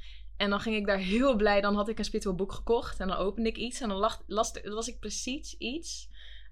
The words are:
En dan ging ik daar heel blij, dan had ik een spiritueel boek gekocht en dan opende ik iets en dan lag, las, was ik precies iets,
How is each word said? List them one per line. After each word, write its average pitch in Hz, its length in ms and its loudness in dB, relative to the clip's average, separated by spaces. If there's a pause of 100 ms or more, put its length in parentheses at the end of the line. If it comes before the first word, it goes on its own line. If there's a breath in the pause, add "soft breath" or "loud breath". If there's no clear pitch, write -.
(380 loud breath)
En 202 120 2
dan 202 100 2
ging 220 160 0
ik 208 100 0
daar 202 120 4
heel 226 380 4
blij, 202 260 6
dan 202 140 4
had 208 140 2
ik 220 100 -2
een 214 60 -2
spiritueel 196 300 -2
boek 196 180 -2
gekocht - 460 0
en 185 80 -2
dan 185 100 0
opende 208 320 0
ik - 80 -2
iets 247 240 -4
en 226 80 -2
dan 190 80 -2
lag, 220 300 0
las, 208 240 2 (120)
was 214 240 -4
ik 233 120 -8
precies 254 580 -6
iets, - 520 -8 (420 loud breath)